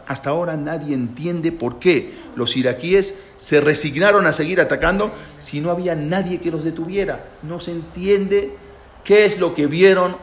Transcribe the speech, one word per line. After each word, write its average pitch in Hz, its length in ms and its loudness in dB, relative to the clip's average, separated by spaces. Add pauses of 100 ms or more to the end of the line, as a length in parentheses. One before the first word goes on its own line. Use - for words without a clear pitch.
Hasta 135 240 -6
ahora 165 260 -2
nadie 151 380 -6
entiende 160 580 -4
por 120 280 -6
qué - 340 2 (220)
los 120 200 0
iraquíes 170 600 0 (220)
se 147 240 2
resignaron 160 640 2
a 151 40 2
seguir 165 300 2
atacando 165 500 0 (280)
si - 200 -8
no 165 120 -2
había 175 240 -2
nadie 175 440 -4
que 170 120 -4
los 156 120 -4
detuviera. 165 600 -4 (160)
No 165 180 -10
se 175 120 -10
entiende 196 840 -2 (480)
qué 208 220 6
es 180 140 0
lo 170 160 0
que 147 100 2
vieron 180 580 4